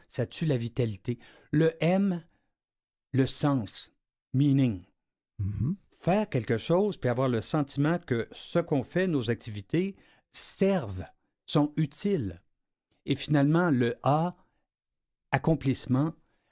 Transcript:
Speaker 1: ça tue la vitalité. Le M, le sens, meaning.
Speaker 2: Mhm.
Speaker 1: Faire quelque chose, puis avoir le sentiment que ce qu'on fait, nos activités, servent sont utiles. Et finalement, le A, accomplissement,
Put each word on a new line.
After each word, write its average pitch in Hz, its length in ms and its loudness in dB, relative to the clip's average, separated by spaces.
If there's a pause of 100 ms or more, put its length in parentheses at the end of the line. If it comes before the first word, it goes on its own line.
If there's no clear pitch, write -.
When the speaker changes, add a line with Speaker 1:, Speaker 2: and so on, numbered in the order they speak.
Speaker 1:
ça 120 160 -2
tue - 200 -6
la 143 120 2
vitalité. 117 640 -4 (320)
Le 160 200 4 (120)
M, 180 400 2 (920)
le 127 140 4
sens, - 680 -2 (400)
meaning. 135 480 4 (580)
Speaker 2:
Mhm. 104 360 -2 (160)
Speaker 1:
Faire 202 360 0
quelque 117 300 -2
chose, 185 400 0
puis 127 120 -2
avoir 127 200 0
le 117 120 0
sentiment 147 580 0
que 117 320 -4
ce - 280 -4
qu'on 151 240 0
fait, 185 240 -2
nos 131 220 0
activités, 120 680 -4 (380)
servent 135 720 -2 (480)
sont 147 240 2
utiles. 147 640 -2 (640)
Et 139 100 0
finalement, 151 540 2
le 123 320 2
A, 156 340 2 (960)
accomplissement, 139 840 0 (380)